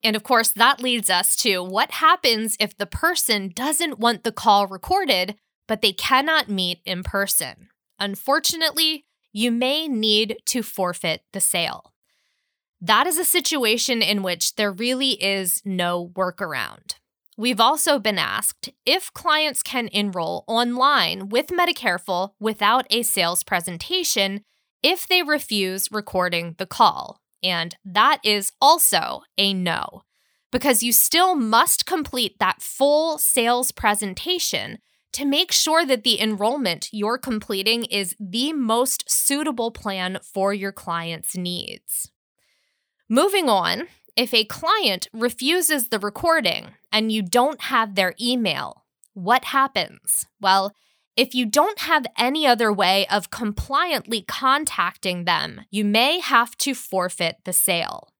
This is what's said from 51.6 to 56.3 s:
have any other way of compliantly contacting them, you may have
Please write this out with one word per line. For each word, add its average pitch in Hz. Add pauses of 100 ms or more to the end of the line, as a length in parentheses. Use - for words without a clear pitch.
have 311 (120)
any 285
other 233
way 190
of -
compliantly 240
contacting 190
them, 160 (100)
you 208
may 240
have 240